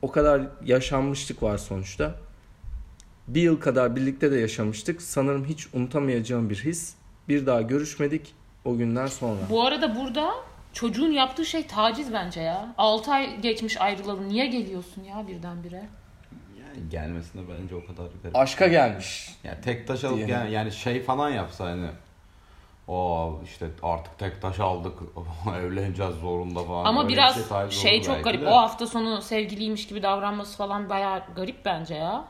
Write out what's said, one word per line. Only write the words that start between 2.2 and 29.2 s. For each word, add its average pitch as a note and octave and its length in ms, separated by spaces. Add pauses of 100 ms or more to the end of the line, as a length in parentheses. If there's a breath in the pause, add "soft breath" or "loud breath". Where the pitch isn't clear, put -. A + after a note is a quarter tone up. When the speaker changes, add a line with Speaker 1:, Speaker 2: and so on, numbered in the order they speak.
Speaker 1:
Bir C3+ 140
yıl E3 180
kadar B2 360
birlikte C3+ 360
de C3+ 80
yaşamıştık. A2 640
Sanırım C#3 440
hiç D#3 280
unutamayacağım B2 760
bir G#2 140
his. E3 320 (340)
Bir C#3+ 160
daha B2 160
görüşmedik D3 760 (300)
o B2 120
günden A#2+ 300
sonra. A#2 320 (100)
Speaker 2:
Bu A3+ 160
arada C4+ 300
burada C4+ 360 (420)
çocuğun A#3 380
yaptığı C4+ 340
şey D#4+ 220
taciz A3+ 460
bence F3 280
ya. F#3+ 360
Altı A3 340
ay B3+ 300
geçmiş A3 400
ayrılalı. G3 480
Niye A#3 180
geliyorsun F#3+ 560
ya G3 240
birdenbire? F3 640 (680)
Speaker 3:
Yani - 300
gelmesine E2 600
bence F2+ 260
o F2 100
kadar F2 220 (160)
garip. E2+ 120
Speaker 1:
Aşka C3+ 320
gelmiş. B2+ 640 (140)
Speaker 3:
Yani - 180
tek A#2 260
taş C3 160
alıp C3 140
Speaker 1:
Diyelim. A2 180
Speaker 3:
gel-, A#2 140
yani G#2+ 220
şey B2 320
falan C#3 260
yapsa F#2+ 360
hani, F2 220 (1000 soft breath)
"O E2 580
işte F2 240 (140)
artık E2 360
tek F#2+ 220
taş F#2+ 180
aldık, F#2 340 (320)
<laughs> E2+ 380
evleneceğiz F#2 520
zorunda." F2 480
falan. F2 220
Speaker 2:
Ama A3+ 160
Speaker 3:
Öyle G3+ 80
bir B3+ 40
Speaker 2:
biraz C4 220
Speaker 3:
şey - 120
taciz G3 340
Speaker 2:
şey G#3 160
Speaker 3:
olur A#3 80
Speaker 2:
çok C4+ 100
Speaker 3:
belki - 80
Speaker 2:
garip. F#3+ 180
Speaker 3:
de. D3+ 60
Speaker 2:
O G3+ 80
hafta A#3 320
sonu A3+ 340